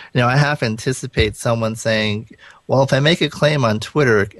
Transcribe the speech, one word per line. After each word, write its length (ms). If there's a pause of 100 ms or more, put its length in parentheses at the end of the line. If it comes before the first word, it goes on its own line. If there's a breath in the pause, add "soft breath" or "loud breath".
(120)
you 80
know, 60
I 100
half 280
anticipate 720
someone 400
saying, 520 (380 loud breath)
"Well, 160
if 100
I 60
make 220
a 100
claim 340
on 140
Twitter 480 (140)